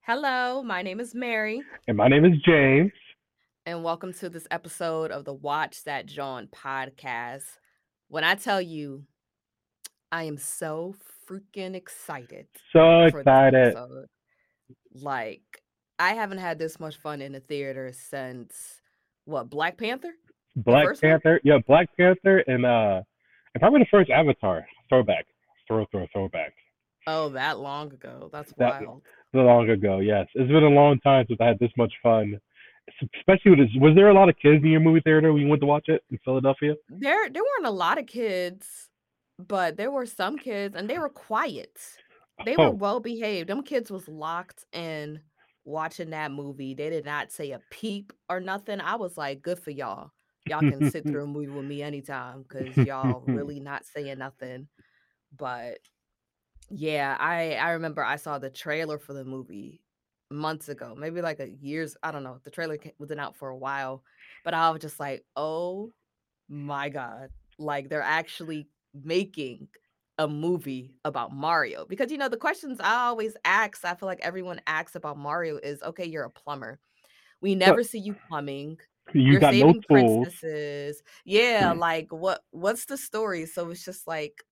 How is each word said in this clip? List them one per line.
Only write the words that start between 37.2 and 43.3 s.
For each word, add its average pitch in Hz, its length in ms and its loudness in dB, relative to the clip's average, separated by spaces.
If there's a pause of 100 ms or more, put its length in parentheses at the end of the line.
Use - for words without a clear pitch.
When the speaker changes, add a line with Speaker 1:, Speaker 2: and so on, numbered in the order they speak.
Speaker 1:
there 302 140 -6
weren't 494 240 -4
a 226 40 -2
lot 185 280 0
of 240 80 -10
kids, 190 840 -8 (500)
but 180 380 -4
there 220 140 -6
were 262 160 -6
some 214 300 -6
kids, 202 380 -8
and 196 140 -8
they 294 100 -6
were 302 100 -6
quiet. 220 680 -8 (680)
They 254 120 0
were 156 80 8
Speaker 2:
Oh. - 60 2
Speaker 1:
well 202 280 -4
behaved. 220 500 -8